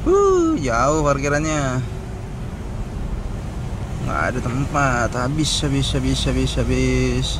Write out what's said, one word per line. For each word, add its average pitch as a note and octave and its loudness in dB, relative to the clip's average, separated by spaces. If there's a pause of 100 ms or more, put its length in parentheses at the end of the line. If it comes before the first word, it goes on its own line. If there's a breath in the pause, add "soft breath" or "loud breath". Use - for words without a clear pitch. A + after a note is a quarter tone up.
Huh, E4+ 4
jauh C3+ 2
parkirannya. C#3+ 0 (2250)
Nggak - -2 (120)
ada B2+ -2
tempat. B2 0
Habis, C#3 0 (120)
habis, C#3 0
habis, C3 0
habis, C3 2
habis. B2+ 2 (120)